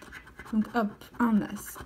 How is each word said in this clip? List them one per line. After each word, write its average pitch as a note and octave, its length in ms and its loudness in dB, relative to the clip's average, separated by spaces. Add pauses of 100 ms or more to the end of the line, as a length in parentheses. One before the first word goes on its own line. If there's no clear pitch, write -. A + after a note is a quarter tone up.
(520)
Donc G#3+ 220 4
hop, A3 160 2 (280)
un A3+ 240 4
as, - 440 -8